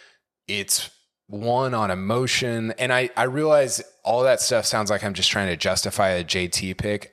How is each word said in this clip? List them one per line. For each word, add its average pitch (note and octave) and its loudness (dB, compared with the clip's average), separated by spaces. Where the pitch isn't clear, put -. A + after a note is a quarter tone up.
It's G2 -4
won A#2+ 0
on G#2+ 0
emotion. A2+ 0
And B2+ 0
I, B2+ 0
I A2+ 2
realize C#3+ 2
all A#2 2
that B2+ 4
stuff A2+ 0
sounds G#2+ 0
like G#2 0
I'm G2+ -2
just F#2 0
trying G2 0
to F2 -2
justify F#2+ 0
a F2+ 0
J F2+ -2
T F#2 -4
pick. G#2 -4